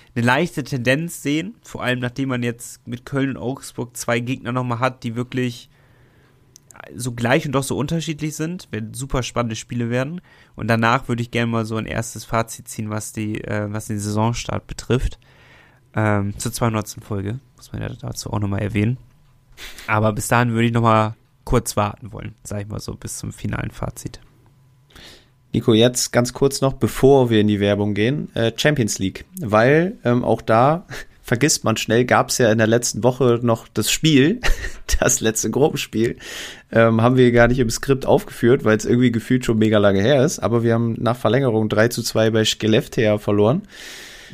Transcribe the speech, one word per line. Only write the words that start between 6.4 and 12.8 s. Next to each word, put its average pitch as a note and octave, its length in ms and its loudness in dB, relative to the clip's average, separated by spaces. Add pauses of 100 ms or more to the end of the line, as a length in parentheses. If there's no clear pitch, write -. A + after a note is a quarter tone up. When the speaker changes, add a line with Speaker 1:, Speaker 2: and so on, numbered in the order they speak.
Speaker 1:
so A#2+ 180 -8
gleich A#2+ 340 0
und D3 60 -6
doch C3+ 100 0
so B2 140 -4
unterschiedlich D3+ 600 -4
sind, E3+ 340 -8
werden A2 240 -8
super C3 280 -4
spannende A#2 340 -4
Spiele A#2+ 340 -6
werden. C3+ 300 -4 (340)
Und A2 140 -8
danach A2+ 400 2
würde A#2+ 140 -2
ich A#2+ 80 -10
gerne A#2 200 -2
mal A2+ 140 -2
so A2 120 -6
ein A2 100 -6
erstes A2+ 400 -8
Fazit - 420 -6
ziehen, G#2+ 220 -8